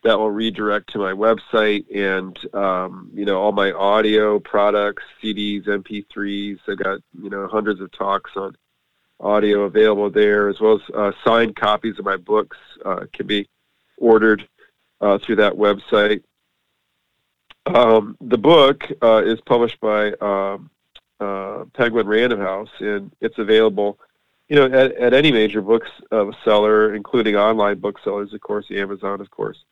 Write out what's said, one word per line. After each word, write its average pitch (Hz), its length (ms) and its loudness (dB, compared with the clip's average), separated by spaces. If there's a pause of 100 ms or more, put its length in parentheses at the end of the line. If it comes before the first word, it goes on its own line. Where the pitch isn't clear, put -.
That 110 160 2
will 107 120 0
redirect 104 640 -4
to - 60 -6
my 95 140 -2
website 107 720 0 (100)
and, 95 440 -4 (160)
um, 92 600 -6
you 101 100 -8
know, 98 180 -2
all 104 100 0
my 98 200 0
audio 107 680 2
products, 104 640 0 (160)
C 110 120 -6
Ds, 101 340 -6
M 101 160 -4
P 104 300 -12
threes. 101 460 -8 (100)
I've 98 100 -8
got, 98 220 -6 (220)
you 101 80 -12
know, 98 180 -10
hundreds 104 320 -4
of 95 100 -14
talks 98 460 -6
on 98 180 -10 (680)
audio 104 420 0
available 104 480 2
there, 104 380 2
as 101 120 -6
well 110 140 4
as, 98 80 -4 (120)
uh, 101 180 -2 (120)
signed 117 320 2
copies 107 420 -4
of 101 60 -12
my 98 140 -4
books, 104 400 -2 (260)
uh, 95 280 -6
can 98 140 -10
be 101 220 -4 (480)
ordered, 110 500 4 (540)
uh, 101 180 2
through 110 180 -2
that 104 180 2
website. 104 680 0 (1400)
Um, 113 540 4
the 120 160 0 (160)
book, 143 320 4 (180)
uh, 110 220 6
is 113 160 -2 (120)
published 117 280 0
by, 107 400 0
um, 98 500 -4 (500)
uh, 98 520 -8
Penguin 117 340 0
Random 110 340 0
House, 98 400 -8
and 104 300 -6 (120)
it's 113 160 -6
available, 104 600 2 (500)
you 147 80 0
know, 139 100 6
at, 131 300 4
at 123 180 2
any 147 180 4
major 107 300 0
books, 113 260 0 (240)
uh, 107 180 0 (140)
seller, 107 500 4
including 107 420 -2
online 104 420 2
booksellers, 104 560 -8
of 104 60 -16
course, 104 300 -8
Amazon, 98 520 -8
of 95 80 -18
course. - 420 -10